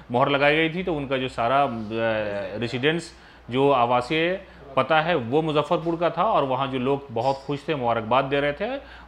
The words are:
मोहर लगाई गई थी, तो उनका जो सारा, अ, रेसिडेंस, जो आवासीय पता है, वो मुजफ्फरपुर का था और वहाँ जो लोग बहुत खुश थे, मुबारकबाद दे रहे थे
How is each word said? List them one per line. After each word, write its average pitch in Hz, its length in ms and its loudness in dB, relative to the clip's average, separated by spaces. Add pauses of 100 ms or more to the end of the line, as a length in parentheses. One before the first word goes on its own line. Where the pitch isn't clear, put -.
(120)
मोहर 127 160 4
लगाई 143 280 4
गई 160 140 2
थी, 175 120 -6
तो 180 120 -2
उनका 139 240 -2
जो 127 100 -4
सारा, 123 340 2
अ, 139 60 2 (920)
रेसिडेंस, 131 540 -2 (380)
जो 135 200 2
आवासीय 139 720 2 (320)
पता 131 240 4
है, 170 140 0
वो 135 280 0
मुजफ्फरपुर 160 540 0
का 165 140 0
था 175 140 -2
और 175 200 2
वहाँ 131 220 0
जो 131 120 -4
लोग 139 320 0
बहुत 127 360 -2
खुश 143 220 -6
थे, 160 60 -2
मुबारकबाद 117 500 0
दे 143 160 0
रहे 143 120 0
थे 247 280 -6 (280)